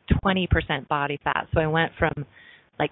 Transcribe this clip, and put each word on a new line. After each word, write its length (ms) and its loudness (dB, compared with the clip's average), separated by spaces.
twenty 280 0
percent 400 0
body 340 -2
fat. 300 -2
So 80 2
I 60 2
went 300 0
from, 280 -2
like, 140 -2